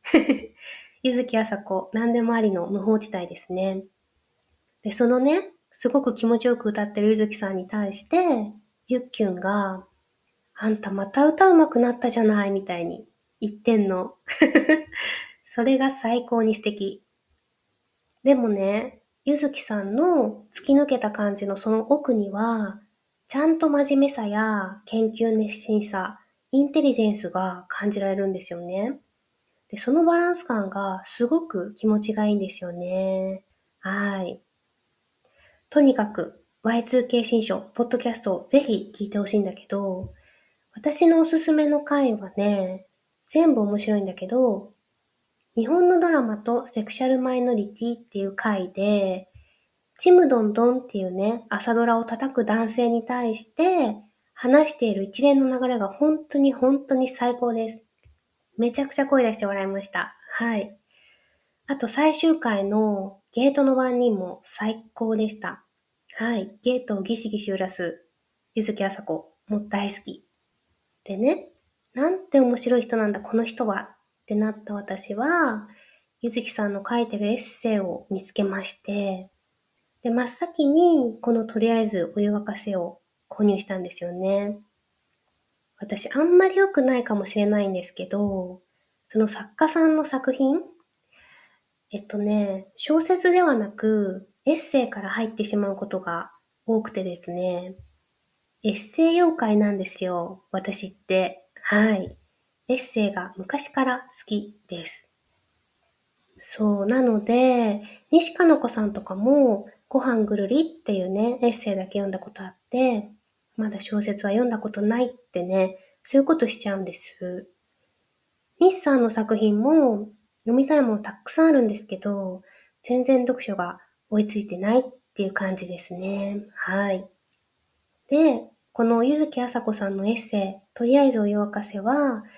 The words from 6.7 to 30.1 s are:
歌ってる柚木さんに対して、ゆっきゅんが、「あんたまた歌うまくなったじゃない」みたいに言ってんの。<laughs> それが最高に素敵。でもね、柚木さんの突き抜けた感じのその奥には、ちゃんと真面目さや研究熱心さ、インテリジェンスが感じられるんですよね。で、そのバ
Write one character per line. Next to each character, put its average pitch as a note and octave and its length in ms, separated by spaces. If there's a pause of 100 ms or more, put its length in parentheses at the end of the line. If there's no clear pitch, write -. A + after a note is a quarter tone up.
歌 G#3 140
っ G#3 80
て G#3 100
る G#3+ 160
柚 G#3+ 100
木 G#3 80
さ G3 140
ん F#3+ 80
に F#3 100
対 G#3 240
し - 120
て、 D4 460 (380)
ゆ B3 120
っ B3 100
き - 140
ゅ G3 40
ん F#3 60
が、 F#3+ 520 (720)
「あ A3 140
ん G#3+ 80
た G#3 120
ま G3 160
た C#4 200
歌 E4+ 240
う F4+ 40
ま D#4+ 140
く B3 120
な A#3+ 100
っ B3 80
た B3+ 100
じ A#3 100
ゃ A3+ 60
な G#3 220
い」 G3 40
み G3 140
た F3 140
い E3+ 80
に - 200 (360)
言 G#3+ 80
っ - 20
て A3+ 240
ん G3+ 120
の。 F#3 260 (100)
<laughs> - 0 (1200)
そ - 180
れ C4 160
が C4+ 140
最 A#3+ 340
高 A#3 160
に A3 140
素 - 60
敵。 G3+ 420 (1200)
で C#4 100
も A#3+ 140
ね、 G#3 540 (220)
柚 C#4+ 140 (120)
木 - 120
さ G#3 200
ん G3 120
の C#4 560
突 - 140
き C#4 100
抜 C#4+ 120
け C4+ 120
た G#3 140
感 G#3 240
じ G3+ 100
の G3 100
そ A3 140
の A3 220
奥 C#4+ 200
に G3+ 180
は、 G#3+ 500 (480)
ち - 80
ゃ D4 100
ん D#4+ 140
と D#4+ 100
真 C#4+ 260
面 C#4 120
目 - 20
さ A#3 160
や G#3 580
研 A3+ 280
究 A3+ 180
熱 G#3+ 300
心 G#3+ 240
さ、 G3 340 (320)
イ C#4 140
ン C#4 80
テ D#4 100
リ C#4 100
ジ A#3 100
ェ G#3 100
ン G#3 40
ス F3+ 140
が F3+ 380
感 G#3 240
じ G3+ 80
ら G3 80
れ F#3+ 80
る G3 100
ん G3 60
で F#3 80
す - 120
よ F3 100
ね。 F3+ 360 (680)
で、 G#3 100
そ - 140
の D#4+ 120
バ E4+ 140